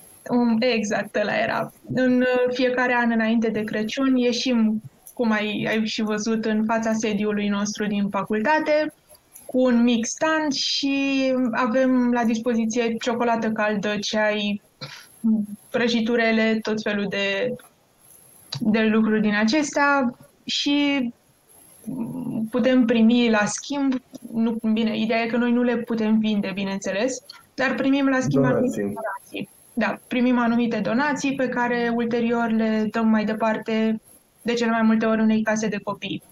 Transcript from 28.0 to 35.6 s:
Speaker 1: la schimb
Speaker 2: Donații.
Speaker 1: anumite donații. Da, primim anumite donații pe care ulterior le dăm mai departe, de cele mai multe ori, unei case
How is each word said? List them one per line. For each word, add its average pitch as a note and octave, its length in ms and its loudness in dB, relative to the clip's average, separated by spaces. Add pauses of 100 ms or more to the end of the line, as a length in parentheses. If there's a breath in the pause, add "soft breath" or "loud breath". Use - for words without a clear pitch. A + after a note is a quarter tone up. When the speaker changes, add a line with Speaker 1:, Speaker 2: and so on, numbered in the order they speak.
Speaker 1:
la C4 120 2
schimb B3 240 2
Speaker 2:
Donații. B3 140 2
Speaker 1:
anumite A3+ 240 0
donații. A2+ 680 -8 (240)
Da, G#3 340 -4
primim B3 300 0
anumite A#3 460 0
donații C4+ 520 -2
pe C4 140 -2
care A#3+ 460 -2
ulterior A#3 560 0
le A3 400 0
dăm A3+ 160 0
mai G#3+ 180 4
departe, A3 760 -2 (400)
de A#3+ 120 -2
cele A#3 180 0
mai A3+ 100 2
multe A3 240 4
ori, A3 160 2
unei A3 200 4
case A3 260 0